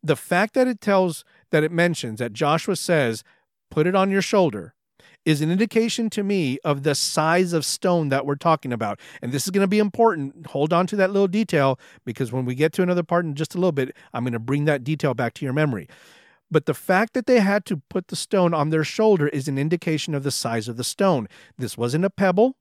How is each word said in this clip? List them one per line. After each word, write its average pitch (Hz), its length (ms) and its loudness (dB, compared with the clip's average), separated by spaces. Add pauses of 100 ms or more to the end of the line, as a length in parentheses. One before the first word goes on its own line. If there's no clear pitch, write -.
the 151 160 0
fact 190 380 -2
that 254 120 2
it 240 140 -4
tells, 185 420 0 (280)
that 156 120 2
it 156 80 -2
mentions, 165 480 0
that 120 140 -4
Joshua 151 420 0
says, 135 480 0 (480)
"Put 160 160 0
it 185 80 0
on 196 160 2
your 196 100 2
shoulder," 139 540 0 (480)
is 151 180 2
an 156 80 0
indication 226 600 0
to - 120 -4
me 180 440 0
of 139 180 0
the 147 120 2
size 170 580 0
of 156 120 0
stone 170 440 0
that 135 160 0
we're 143 100 -2
talking 151 380 0
about. 107 260 -4 (220)
And 120 100 -6
this 135 140 -2
is 190 60 -6
gonna 196 160 2
be 208 120 2
important. 170 680 0
Hold 156 260 0
on 175 140 2
to 208 100 -4
that 190 140 2
little 202 180 2
detail, 151 500 2 (240)
because 120 300 -6
when 127 100 -4
we 123 120 -4
get 156 180 2
to 185 100 0
another 180 200 2
part 175 200 0
in 151 120 -6
just 151 200 -6
a - 20 -4
little 180 140 2
bit, 139 240 -4 (180)
I'm 120 120 -4
gonna 117 120 -4
bring 135 280 -2
that 143 180 0
detail 143 300 -2
back 117 220 -4
to 147 100 -8
your 127 80 -4
memory. 135 340 -2 (640)
But 160 160 2
the 147 80 0
fact 196 380 0
that 254 120 -2
they 247 140 6
had 202 260 2
to 156 240 -4
put - 200 -8
the 180 60 -10
stone 180 380 0
on 151 160 0
their 156 140 2
shoulder 196 460 2
is 139 180 -4
an 135 100 -2
indication 160 560 -2
of 143 80 -2
the 143 80 -2
size 117 380 -2
of 117 100 -8
the 123 60 -6
stone. 151 440 0 (300)
This 123 200 -8
wasn't 123 280 0
a 196 60 0
pebble. 202 500 2